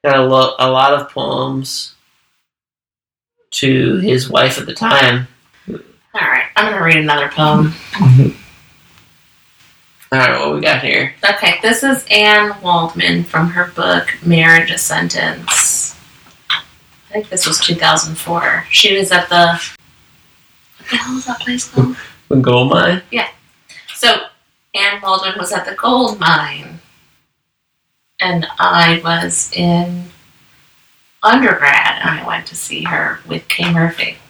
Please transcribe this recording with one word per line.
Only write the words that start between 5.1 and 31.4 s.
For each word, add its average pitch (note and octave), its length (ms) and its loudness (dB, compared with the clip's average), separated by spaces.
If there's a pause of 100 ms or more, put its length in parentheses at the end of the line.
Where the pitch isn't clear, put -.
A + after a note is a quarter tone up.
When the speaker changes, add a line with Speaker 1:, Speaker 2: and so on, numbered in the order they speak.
Speaker 2:
All - 120 -12 (340)
right, - 320 -2 (100)
I'm G#3+ 160 0
gonna F#3+ 100 -4
read D#3+ 140 4
another D3 320 0
poem. D3+ 440 2 (200)
Speaker 1:
Mm-hmm. C3 500 6 (1700)
All C3 80 0
right, B2 180 2
what D2 160 -2
we D2 60 -4
got C#3 220 0
here? - 320 -2 (140)
Speaker 2:
Okay, G3 340 0
this A3+ 200 2
is C4+ 280 0
Anne G#3 520 4
Waldman E3+ 600 0
from E3 260 0
her F3 240 -4
book, E3+ 500 -2
*Marriage: D#3+ 460 4
a D#3+ 80 -4
Sentence*. - 1160 -2 (520)
I - 140 -6 (500)
think G#3+ 160 -6
this F3+ 180 -4
was D#3+ 120 -2
two E3+ 160 0
thousand D#3+ 420 0
four. - 540 -4
She G3+ 260 4
was G3 140 -2
at F#3 180 0
the, E3+ 320 4 (1160)
what - 120 -16
the A#3+ 60 -2
hell B3+ 220 -6
is B3+ 80 -8
that B3 140 -8
place B3 280 -6
called? - 280 0 (320)
Speaker 1:
The C#3 80 0
Gold B2+ 340 2
Mine? F3 400 2
Speaker 2:
Yeah. - 180 -4 (680)
So, - 320 0 (480)
Anne G3+ 280 -2
Waldman F#3+ 360 -2
was F3+ 140 -6
at - 140 -4
the - 80 -10
Gold A2+ 460 0
Mine, D3+ 580 -2 (1400)
and F3 260 -2 (120)
I E3 440 2
was E3+ 500 -4
in F3 520 0 (1160)
undergrad, A3+ 800 2